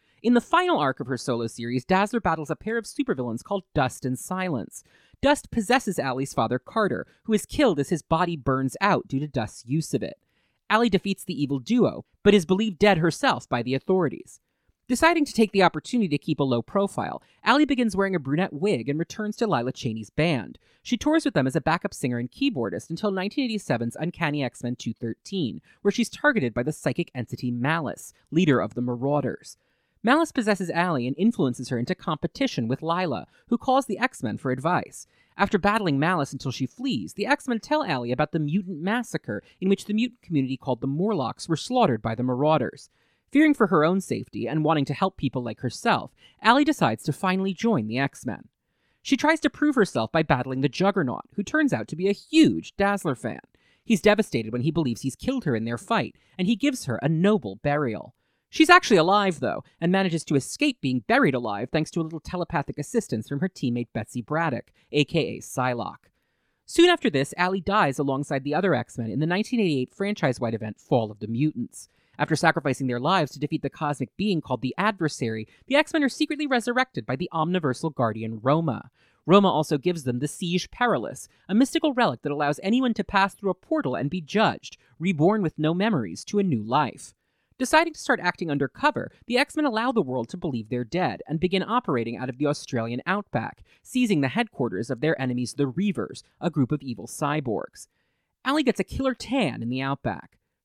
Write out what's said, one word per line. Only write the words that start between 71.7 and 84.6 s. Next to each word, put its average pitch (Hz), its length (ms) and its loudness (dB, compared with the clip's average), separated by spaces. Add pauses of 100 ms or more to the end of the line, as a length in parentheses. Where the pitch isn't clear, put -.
After 151 180 0
sacrificing 147 500 0
their 120 140 -2
lives 160 320 0
to 143 60 -16
defeat 147 240 -4
the 139 80 -6
cosmic 147 480 -6
being 190 240 0
called 123 180 -4
the 127 160 -4
Adversary, 151 720 -2 (200)
the 262 80 2
X-Men 302 280 2
are 254 60 2
secretly 302 360 -2
resurrected 247 600 -2
by 131 100 -2
the 160 160 -6
Omniversal 160 560 0
Guardian 113 540 -2
Roma. 143 480 0 (340)
Roma 190 240 6
also 151 300 0
gives 170 260 -2
them 123 140 -2
the 143 100 -2
Siege 175 420 -4
Perilous, 139 580 -2 (200)
a 185 60 -2
mystical 277 400 2
relic 202 260 0
that 147 120 -4
allows 147 300 0
anyone 240 300 2
to 208 120 -2
pass 196 300 0
through 196 140 -4
a 180 60 0
portal 285 400 -2
and 120 160 -2
be 185 100 -4
judged, 170 560 -2 (220)